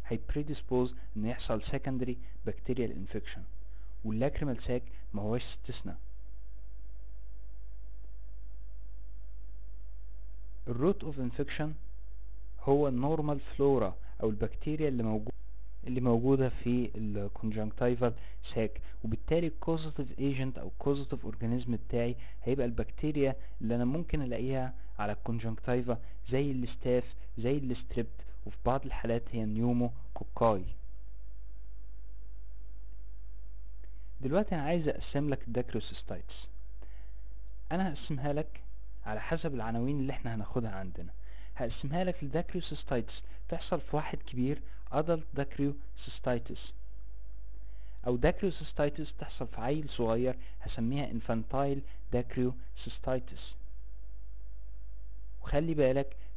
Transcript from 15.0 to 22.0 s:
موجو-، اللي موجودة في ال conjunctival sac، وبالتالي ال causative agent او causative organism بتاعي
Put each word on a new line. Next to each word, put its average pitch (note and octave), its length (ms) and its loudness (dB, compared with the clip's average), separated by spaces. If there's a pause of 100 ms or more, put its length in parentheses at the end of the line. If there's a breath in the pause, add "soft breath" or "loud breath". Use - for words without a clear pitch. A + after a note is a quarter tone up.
موجو-، A2 280 2 (560)
اللي B2 140 0
موجودة B2+ 480 4
في A#2+ 460 2
ال G#2 340 0 (100)
conjunctival A2+ 760 2 (420 loud breath)
sac، A2 240 0 (240 loud breath)
وبالتالي D#3 440 2
ال D3+ 60 0 (120)
causative D#3 540 0
agent C3+ 400 0
او F#2 120 -2 (120)
causative C#3 480 0
organism A#2+ 380 0
بتاعي A#2+ 460 0 (280 loud breath)